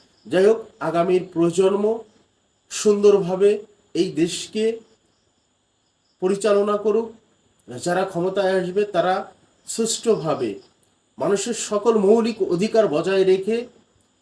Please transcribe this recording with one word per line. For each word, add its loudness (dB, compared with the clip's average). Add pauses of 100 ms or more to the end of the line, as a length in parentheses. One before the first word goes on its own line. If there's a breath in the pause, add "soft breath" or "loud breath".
(260)
যাই 2
হোক, 2 (160)
আগামীর 0
প্রজন্ম 2 (720)
সুন্দরভাবে 2 (360)
এই -2
দেশকে -2 (1400)
পরিচালনা 2
করুক। -2 (720)
যারা 0
ক্ষমতায় -2
আসবে, -2
তারা -2 (340)
সুষ্ঠুভাবে -2 (640)
মানুষের -2
সকল 0
মৌলিক 2
অধিকার 0
বজায় 0
রেখে 0 (540)